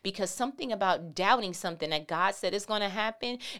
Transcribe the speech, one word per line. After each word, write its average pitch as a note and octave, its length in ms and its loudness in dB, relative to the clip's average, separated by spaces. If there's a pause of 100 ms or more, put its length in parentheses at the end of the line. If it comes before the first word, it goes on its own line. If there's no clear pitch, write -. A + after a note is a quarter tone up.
because F#3+ 280 -2
something C4 400 -4
about F3+ 440 2
doubting G3 400 4
something E3 360 -4
that D#3 160 0
God F3+ 280 2
said F3+ 180 -2
is G3+ 140 -4
gonna G#3 240 0
happen, A3 480 -2 (220)